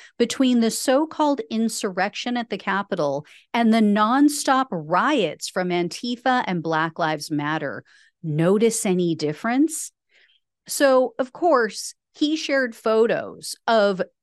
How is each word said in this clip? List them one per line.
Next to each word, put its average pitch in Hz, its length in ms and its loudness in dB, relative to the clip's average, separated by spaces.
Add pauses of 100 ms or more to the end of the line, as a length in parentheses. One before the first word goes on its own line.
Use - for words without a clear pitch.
(200)
between 240 400 2
the 226 120 2
so-called 285 680 0 (100)
insurrection 220 840 -4
at 240 140 -6
the 196 80 -4
Capitol 170 680 -4 (280)
and 233 200 4
the 226 60 4
nonstop 262 920 4
riots 180 760 -2
from 180 220 -4
Antifa 240 760 -2
and 180 160 -2
Black 160 380 -2
Lives 156 320 -4
Matter. 147 540 -4 (360)
Notice 185 640 2
any 180 300 0
difference?" 226 800 -2 (720)
So, 262 500 2
of 254 140 -4
course, 247 640 0 (180)
he 302 220 -2
shared 269 400 -2
photos 202 800 0 (120)
of 202 340 2 (220)